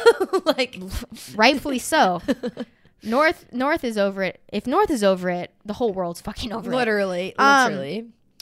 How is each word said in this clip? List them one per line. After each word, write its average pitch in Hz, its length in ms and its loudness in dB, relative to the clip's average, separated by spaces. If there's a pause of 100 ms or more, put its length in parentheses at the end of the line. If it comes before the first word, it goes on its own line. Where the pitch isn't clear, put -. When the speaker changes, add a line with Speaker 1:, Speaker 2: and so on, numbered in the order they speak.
(140)
Speaker 1:
<laughs> - 320 -2
Like 254 340 0 (560)
Speaker 2:
rightfully 254 440 2
so. 190 420 2 (400)
Speaker 1:
<laughs> - 420 -20
Speaker 2:
North, 285 480 0
North 277 320 -2
is 226 140 -6
over 196 260 0
it. - 180 -6 (100)
If 202 140 -6
North 359 240 2
is 233 140 -2
over 185 260 2
it, 175 220 -6 (140)
the 208 80 -8
whole 220 200 -2
world's 175 280 -6
fucking 214 320 -10
over 226 180 -8
it. 254 40 -2
Speaker 1:
Literally, 202 640 -2
Speaker 2:
Um, 269 360 6
Speaker 1:
literally. 151 340 -8 (340)